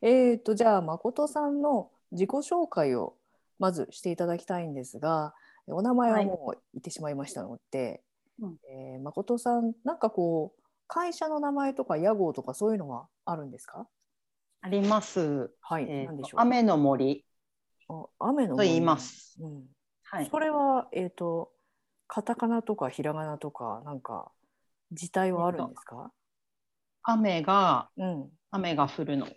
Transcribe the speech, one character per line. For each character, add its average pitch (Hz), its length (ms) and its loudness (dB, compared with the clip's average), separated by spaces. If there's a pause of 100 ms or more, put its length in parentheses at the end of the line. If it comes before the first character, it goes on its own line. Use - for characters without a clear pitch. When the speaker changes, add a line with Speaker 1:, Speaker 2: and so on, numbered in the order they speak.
Speaker 1:
え 247 320 6
ー 226 40 -2
と、 220 160 0
じ 208 80 2
ゃ 220 140 8
あ、 180 60 4
誠 220 440 -2
さ 294 220 -2
ん 285 140 0
の 269 280 0 (220)
自 180 160 0
己 - 20 -6
紹 311 380 0
介 143 260 2
を 107 220 -4 (420)
ま 190 140 2
ず 156 180 -4
し - 120 -18
て 180 100 -2
い 170 40 -6
た 175 100 0
だ 170 120 0
き - 60 -16
た 180 160 -4
い 170 80 -6
ん 147 60 -8
で 131 100 -8
す - 160 -16
が、 156 340 -2 (320)
お 170 160 -4
名 247 120 2
前 240 180 4
は 214 100 4
も 170 320 -4
う - 40 -20 (160)
言 147 60 -10
っ - 0 -
て 170 100 -12
し - 120 -12
ま 151 80 -6
い 143 60 -4
ま 139 100 -6
し - 60 -14
た 117 100 -8
の 104 160 -12 (140)
で、 127 320 -4 (360)
Speaker 2:
は 202 100 -8
い。 - 20 -12
う - 0 -
ん。 156 40 -16 (140)
Speaker 1:
え 131 280 -14
ー、 - 20 -10
誠 196 360 -4
さ 240 220 0
ん、 226 140 0 (100)
な 311 120 -2
ん 339 40 -14
か 220 120 0
こ 165 460 -2
う、 - 40 -20 (260)
会 349 260 -4
社 330 140 -4
の 302 140 -2
名 285 100 -2
前 277 240 -2
と 269 100 -4
か 170 120 0
屋 185 180 4
号 180 180 0
と 131 120 -6
か 131 100 -8
そ 208 140 0
う 220 40 2
い 220 40 0
う - 20 -2
の 156 100 -8
は 127 200 -10 (160)
あ 175 100 -4
る 151 120 -8
ん 131 40 -14
で 120 80 -16
す - 80 -20
か？ - 220 -16 (720)
Speaker 2:
あ 190 80 -10
り 202 120 2
ま 208 200 6
す。 147 500 0 (100)
Speaker 1:
は 165 200 -4
い、 131 80 -4
Speaker 2:
え 143 140 -4
ー - 20 -6
と、 135 80 -8
Speaker 1:
何 147 60 -8
で 135 60 -8
し - 80 -14
ょ - 40 -8
う？ 220 40 4
Speaker 2:
雨 240 220 6
の 202 140 6
森 139 480 4 (640)
Speaker 1:
あ、 160 160 -12 (160)
雨 262 260 2
の 160 80 0
森。 202 140 4
Speaker 2:
と 165 60 4
言 - 20 4
い 165 40 4
ま 165 180 6
す。 - 420 -16
Speaker 1:
う 160 80 -10
ん。 139 160 -14 (400)
Speaker 2:
は 175 180 -6
い。 269 80 -6
Speaker 1:
そ 302 80 0
れ 311 120 0
は、 277 420 2
え 185 140 -2
ー 175 40 -6
と、 170 400 -4 (580)
カ - 140 -4
タ 233 140 -2
カ 233 100 -2
ナ 233 160 0
と 214 140 -4
か 139 120 -2
ひ 139 140 -8
ら 151 120 -2
が 156 120 -6
な 151 100 -8
と 147 140 -10
か、 117 340 -8
な 147 80 -12
ん 135 80 -10
か、 - 300 -12 (640)
字 170 180 -12
体 185 220 0
は 175 160 0
あ - 20 0
る 170 140 -4
ん - 60 -10
で - 40 -20
す - 60 -20
か？ - 160 -18
Speaker 2:
え - 20 -14
ー 131 40 -12
と、 - 80 -16 (920)
雨 214 400 2
が、 185 540 4
Speaker 1:
う 190 100 -4
ん。 147 240 -6 (220)
Speaker 2:
雨 180 240 0
が 143 120 4
降 - 140 -6
る 143 140 -2
の、 135 100 -2 (100)